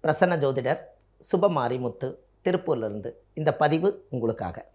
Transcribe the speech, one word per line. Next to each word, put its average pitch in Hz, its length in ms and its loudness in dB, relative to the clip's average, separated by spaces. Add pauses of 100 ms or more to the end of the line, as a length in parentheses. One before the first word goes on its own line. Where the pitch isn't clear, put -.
பிரசன்ன 175 380 4
ஜோதிடர் 131 400 0 (480)
சுபமாரிமுத்து, 131 800 0 (380)
திருப்பூர்லேருந்து 120 640 -2 (300)
இந்த 151 100 2 (120)
பதிவு 160 280 4 (260)
உங்களுக்காக. 110 420 -2 (180)